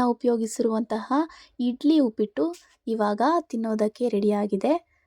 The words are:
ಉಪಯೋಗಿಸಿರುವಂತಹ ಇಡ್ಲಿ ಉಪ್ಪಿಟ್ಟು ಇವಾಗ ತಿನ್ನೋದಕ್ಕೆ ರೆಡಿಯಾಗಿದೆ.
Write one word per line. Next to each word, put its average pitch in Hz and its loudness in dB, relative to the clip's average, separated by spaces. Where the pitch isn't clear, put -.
ಉಪಯೋಗಿಸಿರುವಂತಹ 226 -2
ಇಡ್ಲಿ 277 2
ಉಪ್ಪಿಟ್ಟು 262 -2
ಇವಾಗ 214 0
ತಿನ್ನೋದಕ್ಕೆ 220 -2
ರೆಡಿಯಾಗಿದೆ. 208 0